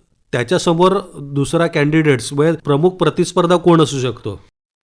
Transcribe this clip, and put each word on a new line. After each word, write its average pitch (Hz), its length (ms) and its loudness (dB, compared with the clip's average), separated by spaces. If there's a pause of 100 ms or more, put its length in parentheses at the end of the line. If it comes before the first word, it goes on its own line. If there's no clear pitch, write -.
(320)
त्याच्यासमोर 175 680 0 (220)
दुसरा 143 460 -2
कॅन्डिडेट्स, 151 640 0
म्हणजे 156 320 0
प्रमुख 147 260 2
प्रतिस्पर्धा 175 680 0
कोण 170 240 4
असू 139 200 0
शकतो? 113 440 -8 (460)